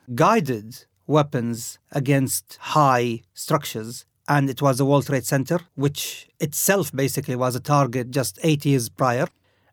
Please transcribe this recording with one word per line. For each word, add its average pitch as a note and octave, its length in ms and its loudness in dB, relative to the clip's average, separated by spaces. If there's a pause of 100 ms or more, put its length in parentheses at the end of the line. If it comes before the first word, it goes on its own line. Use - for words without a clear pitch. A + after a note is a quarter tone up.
(140)
guided B2+ 680 0 (220)
weapons C3 720 -2 (140)
against C3+ 680 0
high B2 600 2 (100)
structures. A#2+ 720 -4 (220)
And C#3+ 240 2
it B2+ 100 -8
was C#3 160 4
the C#3 80 0
World C#3 220 4
Trade C3+ 180 -2
Center, D3 360 0 (140)
which - 540 -4 (100)
itself E3 540 0
basically C3+ 440 -2
was B2+ 200 0
a - 40 -6
target C3 500 0
just B2+ 320 -4
eight D3+ 240 2
years B2+ 240 2
prior. C3 380 0 (440)